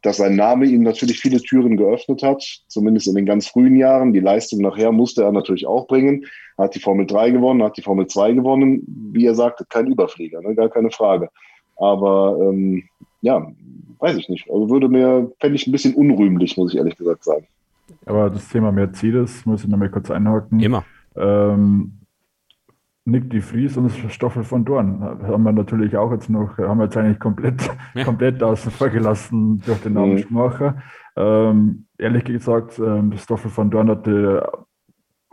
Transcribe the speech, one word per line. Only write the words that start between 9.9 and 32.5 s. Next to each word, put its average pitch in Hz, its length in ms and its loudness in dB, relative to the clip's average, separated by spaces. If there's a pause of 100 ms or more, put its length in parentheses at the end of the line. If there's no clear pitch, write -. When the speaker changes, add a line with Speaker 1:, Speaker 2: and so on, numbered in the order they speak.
Speaker 1:
ne? 104 120 -4
Gar 113 140 2
keine 113 240 -2
Frage. 95 380 0 (480)
Aber, 98 640 2
ähm, 95 420 0 (380)
ja, 101 200 0 (580)
weiß 151 180 0
ich - 100 -10
nicht. - 240 -10
Also 107 180 0
würde 131 200 2
mir, 127 500 2
fände 143 160 0
ich 131 120 -6
ein 131 40 0
bisschen 139 220 0
unrühmlich, 98 640 2
muss 90 160 0
ich - 40 -4
ehrlich 80 200 -2
gesagt 85 260 -4
sagen. 76 240 -2 (580)
Speaker 2:
Aber 104 240 0
das 101 200 -10
Thema 110 240 0
Mercedes, 107 720 -2
muss 107 180 -2
ich 110 60 -4
noch 101 80 0
mal 101 120 0
kurz 98 220 -6
einhaken. 107 480 0
Speaker 3:
Immer. 110 240 0 (320)
Speaker 2:
Ähm, 101 800 2 (1120)
Nick 131 260 -2
de 110 100 -2
Vries 131 360 -4
und 123 120 0 (200)
Stoffel 120 400 -6
van 123 140 -2
Dorn 104 380 -2
haben 101 420 -2
wir 110 80 2
natürlich 107 460 0
auch 113 140 0
jetzt 113 180 -6
noch, 107 300 -4
haben 101 200 0
wir 110 60 2
jetzt 107 120 -4
eigentlich 107 220 0
komplett, 123 400 -2 (360)
Speaker 3:
Ja. 127 80 -4
Speaker 2:
komplett 127 400 -2
außen 110 280 -2
vor 135 180 -2
gelassen 107 760 -2
durch 107 160 -2
den 107 120 -4
Namen 98 200 2
Speaker 1:
Mhm. 98 60 2
Speaker 2:
Schumacher. 127 600 -2 (340)
Ähm, 107 680 2 (120)
ehrlich 120 280 -2
gesagt, 117 540 -4